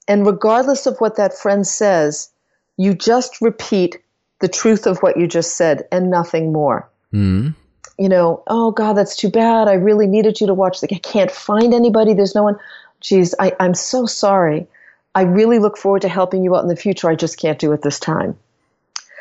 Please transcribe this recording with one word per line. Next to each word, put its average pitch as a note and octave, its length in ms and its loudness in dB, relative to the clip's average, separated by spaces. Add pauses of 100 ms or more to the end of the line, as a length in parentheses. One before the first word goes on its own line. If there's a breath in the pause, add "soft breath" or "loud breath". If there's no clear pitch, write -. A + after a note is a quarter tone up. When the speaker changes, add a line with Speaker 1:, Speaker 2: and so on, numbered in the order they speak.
Speaker 1:
And G3+ 180 2
regardless A#3 640 0
of A3+ 100 -2
what G#3+ 200 -2
that G3 200 -2
friend G3+ 280 0
says, D#3+ 640 -2 (480)
you F#3+ 180 0
just A#3+ 460 -2
repeat G3+ 560 -2 (420)
the F#3 80 0
truth A3 400 0
of F#3 160 0
what F#3 140 2
you E3+ 100 0
just E3 280 -4
said D#3 360 0
and F#3 180 0
nothing E3 420 -2
more. D3+ 380 -2 (240)
Speaker 2:
Mm. G2+ 420 0 (440)
Speaker 1:
You G3 100 0
know, F3 380 2
"Oh, A3+ 240 0
God, G#3+ 220 -2
that's G3 220 0
too G#3 140 -2
bad. A3+ 380 2
I G3+ 60 4
really G#3 340 2
needed G#3+ 340 0
you G#3+ 60 2
to G3 60 0
watch F#3 280 0
the, - 120 -6
I F3+ 40 -6
can't F#3+ 320 -2
find A3+ 440 0
anybody. A3 400 4
There's G3 220 0
no G#3 80 2
one. G#3 140 0 (440 loud breath)
Geez, F3+ 360 2
I, F#3+ 220 0
I'm F3+ 140 2
so B3 320 -2
sorry. F3+ 600 0 (480 soft breath)
I F#3+ 100 2
really A3 360 4
look G#3 180 0
forward G3 240 0
to F#3 80 -2
helping F#3 340 -2
you F#3 120 2
out F3 80 0
in F3 60 -2
the E3+ 60 -2
future. F3+ 340 -2
I D#3+ 60 2
just D#3+ 220 -6
can't D#3 220 -2
do D3+ 140 0
it D3 80 -2
this D3 180 -4
time." - 380 -4 (840 loud breath)